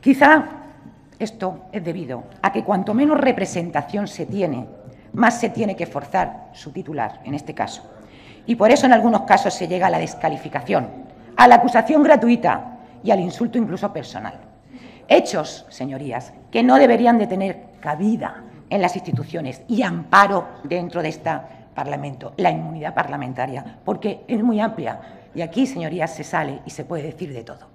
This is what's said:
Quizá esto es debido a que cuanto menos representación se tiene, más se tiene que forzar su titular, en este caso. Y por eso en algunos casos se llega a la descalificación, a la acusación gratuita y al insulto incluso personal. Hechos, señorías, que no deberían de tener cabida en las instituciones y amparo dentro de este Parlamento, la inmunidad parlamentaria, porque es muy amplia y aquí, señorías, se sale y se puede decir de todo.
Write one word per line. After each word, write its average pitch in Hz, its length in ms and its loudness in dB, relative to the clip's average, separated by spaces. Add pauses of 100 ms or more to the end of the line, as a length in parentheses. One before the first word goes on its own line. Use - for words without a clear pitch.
Quizá 285 440 6 (720)
esto 185 520 -8
es 202 120 -8
debido 156 400 -8 (180)
a 196 100 0
que 226 120 -4
cuanto 202 320 0
menos 294 240 4
representación 190 880 -2
se - 180 -8
tiene, 165 400 -4 (480)
más 240 260 2
se 214 100 -2
tiene 196 260 -4
que 175 100 -6
forzar - 680 -6
su - 180 -18
titular, 135 520 -8
en 113 120 -8
este - 180 -12
caso. - 300 -8 (640)
Y 233 80 0
por 220 160 6
eso 269 160 6
en 254 60 8
algunos 220 280 4
casos 196 320 2
se 175 140 -6
llega 180 200 0
a 175 40 2
la 160 80 0
descalificación, 147 880 -4 (480)
a 254 120 10
la 240 80 10
acusación 247 460 4
gratuita 233 800 4 (240)
y 190 80 0
al 190 80 4
insulto 185 400 -4
incluso 196 340 -4
personal. 110 460 -12 (680)
Hechos, - 640 2
señorías, 135 640 -8 (160)
que 233 140 2
no 254 140 8
deberían 240 420 6
de 208 80 0
tener 190 380 -4 (140)
cabida 160 640 -4 (260)
en 202 120 0
las 175 160 0
instituciones 143 720 -8
y 233 120 0
amparo 190 640 2 (200)
dentro 170 360 -6
de 156 60 -4
este 160 240 -6 (420)
Parlamento, 139 600 -10
la 175 160 2
inmunidad 160 420 -8
parlamentaria, 135 920 -6
porque 202 420 -6
es 226 160 -2
muy 226 160 2
amplia 190 400 -4 (340)
y 160 80 -8
aquí, 170 240 0
señorías, 165 460 -6
se 147 140 -12
sale 143 400 -4
y - 60 -16
se 147 120 -12
puede 160 200 -8
decir 151 280 -12
de 113 140 -12
todo. - 280 -20